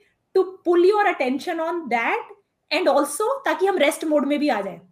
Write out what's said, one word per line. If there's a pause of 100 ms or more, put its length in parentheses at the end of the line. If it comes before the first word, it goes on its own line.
(360)
to (240)
pull
your
attention
on
that (540)
and
also
ताकि
हम
रेस्ट
मोड
में
भी
आ
जाएं? (120)